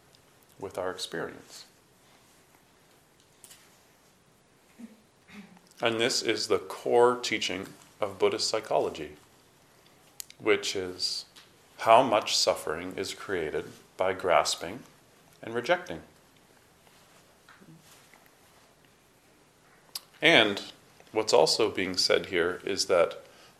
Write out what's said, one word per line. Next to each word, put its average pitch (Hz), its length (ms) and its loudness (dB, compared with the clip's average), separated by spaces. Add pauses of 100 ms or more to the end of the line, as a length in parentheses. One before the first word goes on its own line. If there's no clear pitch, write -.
(580)
with 95 200 -12
our 92 120 -4
experience. - 760 -10 (4000)
And 113 220 -2
this - 220 0
is - 260 -2
the 92 100 2
core 123 580 2
teaching 104 500 -6 (340)
of 98 180 -6
Buddhist 104 300 0
psychology, 107 680 -4 (1200)
which 101 360 -2
is 92 520 -6 (540)
how 113 220 8
much 110 320 0
suffering 85 640 -2
is 95 160 -6
created 80 580 -6 (280)
by 95 160 0
grasping 85 680 0 (600)
and 113 120 -8
rejecting. 120 460 -2 (4000)
And 117 500 4 (400)
what's 107 220 0
also 98 360 6
being 92 280 -4
said 90 280 2
here 90 380 -2
is 95 220 -4
that 87 360 2 (380)